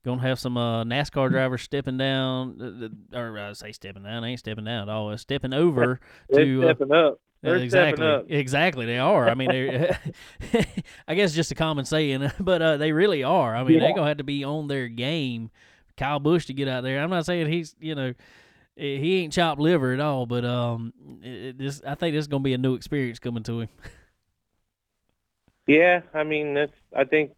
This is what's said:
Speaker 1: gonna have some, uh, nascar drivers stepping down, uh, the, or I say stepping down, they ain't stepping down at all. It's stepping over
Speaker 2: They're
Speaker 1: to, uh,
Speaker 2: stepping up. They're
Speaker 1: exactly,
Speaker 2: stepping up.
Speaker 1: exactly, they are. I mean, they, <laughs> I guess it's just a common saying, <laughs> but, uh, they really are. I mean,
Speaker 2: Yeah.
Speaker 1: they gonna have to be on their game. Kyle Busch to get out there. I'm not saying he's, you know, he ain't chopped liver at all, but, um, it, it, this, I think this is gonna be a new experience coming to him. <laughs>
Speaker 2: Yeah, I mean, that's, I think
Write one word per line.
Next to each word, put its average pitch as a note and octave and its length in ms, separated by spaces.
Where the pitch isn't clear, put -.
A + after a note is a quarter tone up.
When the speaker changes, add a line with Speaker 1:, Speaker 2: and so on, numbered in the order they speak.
Speaker 1:
gonna B2+ 180
have C3 160
some, B2 180
uh, A#2 280
nascar C3 460
drivers C3 320
stepping C3+ 340
down, C3 640
uh, A2+ 280
the, B2 80
or A2+ 200
I G2+ 160
say G#2+ 180
stepping G2 300
down, A2+ 200
they A#2 80
ain't B2 100
stepping G#2+ 240
down A2 240
at G#2+ 40
all. G#2+ 200
It's G#2 100
stepping C3+ 300
over C3 480
Speaker 2:
They're C#3+ 160
Speaker 1:
to, C3 200
uh, - 100
Speaker 2:
stepping C#3 180
up. D#3 280
They're E3 140
Speaker 1:
exactly, D3+ 480
Speaker 2:
stepping D3+ 160
up. - 100
Speaker 1:
exactly, C#3+ 560
they A#2+ 120
are. C#3 300
I A#2+ 60
mean, C3 160
they, C3 400
<laughs> A3+ 120
I D#3+ 60
guess F#3+ 160
it's D3 60
just E3 160
a - 40
common D#3 280
saying, C#3 520
<laughs> - 40
but, F3 220
uh, D#3+ 160
they D#3 140
really E3 320
are. C3+ 300
I B2 100
mean, D#3+ 160
Speaker 2:
Yeah. E3 60
Speaker 1:
they D#3 60
gonna D3+ 160
have D3 100
to C#3+ 60
be C#3+ 200
on D3 240
their C3+ 200
game. A#2+ 600
Kyle C#3 240
Busch D#3 260
to C3+ 80
get C#3 140
out B2+ 140
there. C3 200
I'm E3+ 80
not E3+ 160
saying E3+ 220
he's, E3 320
you D#3 140
know, C3 200
he C#3+ 420
ain't D#3+ 140
chopped D#3+ 280
liver D3 320
at C3 80
all, C3+ 260
but, A#2+ 180
um, A#2+ 480
it, A#2 60
it, C3 140
this, C#3 280
I C#3 100
think E3+ 180
this D3+ 80
is C#3+ 60
gonna C#3 160
be C3 100
a B2+ 40
new C3 160
experience B2 460
coming A#2 240
to A#2 160
him. A2 140
<laughs> - 40
Speaker 2:
Yeah, E3+ 340
I D3+ 120
mean, D3+ 300
that's, C#3+ 180
I C3+ 100
think D3+ 340